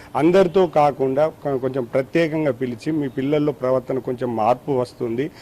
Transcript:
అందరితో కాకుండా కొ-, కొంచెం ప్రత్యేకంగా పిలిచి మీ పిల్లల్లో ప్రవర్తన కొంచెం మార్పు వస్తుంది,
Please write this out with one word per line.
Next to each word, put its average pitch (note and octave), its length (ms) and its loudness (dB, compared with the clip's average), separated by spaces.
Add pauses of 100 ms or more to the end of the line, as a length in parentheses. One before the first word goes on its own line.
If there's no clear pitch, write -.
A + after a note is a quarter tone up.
(160)
అందరితో F3+ 500 4
కాకుండా C#3+ 640 2
కొ-, C#3+ 280 -4
కొంచెం C3 280 -4
ప్రత్యేకంగా D3 680 0
పిలిచి B2 400 -6
మీ D3 160 -2
పిల్లల్లో C#3+ 440 0
ప్రవర్తన C3 460 -2
కొంచెం B2 380 -4
మార్పు A#2+ 360 0
వస్తుంది, B2 580 -4 (120)